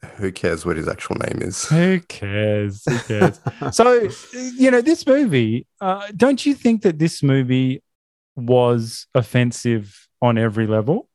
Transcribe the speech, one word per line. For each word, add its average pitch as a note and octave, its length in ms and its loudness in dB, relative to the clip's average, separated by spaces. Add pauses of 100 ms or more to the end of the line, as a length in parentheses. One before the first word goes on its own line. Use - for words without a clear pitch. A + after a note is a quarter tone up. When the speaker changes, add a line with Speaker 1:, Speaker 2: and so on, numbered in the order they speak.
(180)
Speaker 1:
who G2 140 -4
cares E2+ 340 -4
what E2 120 -2
his D#2+ 100 -6
actual - 280 -8
name - 260 -6
is? - 240 -8
Speaker 2:
Who F3 360 2
cares? G#2 840 -4
Who A#2+ 120 -2
cares? A2+ 400 -2 (180)
Speaker 3:
<laughs> C#3 140 -8
Speaker 2:
So, A#3+ 360 4 (260)
you B3+ 360 0
know, B3 120 4
this D#4 260 0
movie, C#3 580 2 (160)
uh, G3+ 340 -4
don't A#3+ 300 2
you C#4+ 80 2
think A3+ 300 0
that E3 160 2
this D#3+ 240 0
movie C3 580 0 (540)
was A#2+ 800 0
offensive A#2 920 -2 (140)
on A#2+ 160 2
every A2+ 300 0
level? A2 480 -2